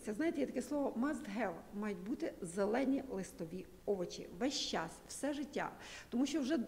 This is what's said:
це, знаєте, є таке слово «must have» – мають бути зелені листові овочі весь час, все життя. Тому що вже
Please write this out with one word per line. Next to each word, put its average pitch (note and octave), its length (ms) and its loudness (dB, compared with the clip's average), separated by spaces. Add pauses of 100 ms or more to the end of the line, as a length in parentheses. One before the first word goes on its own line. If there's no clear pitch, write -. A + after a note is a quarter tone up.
це, G#3+ 80 0
знаєте, D#4 260 2
є C4 60 4
таке A#3 160 0
слово C#4+ 380 2
«must A#3 380 0
have» – G3 160 2 (200)
мають G3+ 260 -2
бути A#3 420 -2
зелені G#3 680 2
листові F3+ 560 -6 (200)
овочі F3+ 440 0 (100)
весь C4 200 2
час, E3+ 320 0 (160)
все - 260 -2
життя. C4+ 380 -2 (380)
Тому B3+ 160 4
що D4 160 2
вже C4+ 260 4